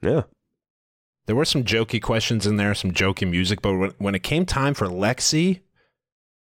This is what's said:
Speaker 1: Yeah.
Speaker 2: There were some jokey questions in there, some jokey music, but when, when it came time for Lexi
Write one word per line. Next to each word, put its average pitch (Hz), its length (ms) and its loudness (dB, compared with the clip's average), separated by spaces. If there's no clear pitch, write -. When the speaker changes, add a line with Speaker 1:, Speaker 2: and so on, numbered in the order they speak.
Speaker 1:
Yeah. 135 200 2
Speaker 2:
There 110 100 0
were 143 80 2
some 147 180 0
jokey 113 400 0
questions 113 420 0
in 104 120 2
there, 104 180 2
some 95 160 -2
jokey 95 400 0
music, 92 320 0
but 98 140 0
when, 95 220 0
when 98 180 -2
it 90 80 -6
came 165 200 0
time 139 300 0
for 104 140 -2
Lexi 131 720 0